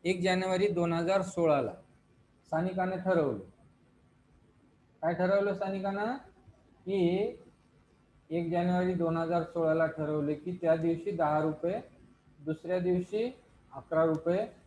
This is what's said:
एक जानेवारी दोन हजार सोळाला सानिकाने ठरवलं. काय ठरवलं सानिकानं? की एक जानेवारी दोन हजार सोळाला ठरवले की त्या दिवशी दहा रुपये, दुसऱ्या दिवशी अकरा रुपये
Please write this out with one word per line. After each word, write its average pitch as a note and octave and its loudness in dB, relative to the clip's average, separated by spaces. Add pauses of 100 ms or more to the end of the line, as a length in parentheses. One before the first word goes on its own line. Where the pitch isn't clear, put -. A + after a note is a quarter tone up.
एक F3+ -2
जानेवारी F#3 2
दोन E3+ 0
हजार F3 2
सोळाला D3 2 (720)
सानिकाने F#3 -2
ठरवलं. D3 0 (1600)
काय E3+ 0
ठरवलं G3 2
सानिकानं? G3 -4 (720)
की G3 -2 (1300)
एक E3 -2
जानेवारी F3+ 2
दोन E3 0
हजार E3 0
सोळाला D#3+ 2
ठरवले D3+ -2
की F3 -8
त्या E3 4
दिवशी E3 -2
दहा D3+ 2
रुपये, E3+ -2 (580)
दुसऱ्या D#3+ -4
दिवशी F3+ -2 (340)
अकरा D#3+ 0
रुपये E3+ 0 (220)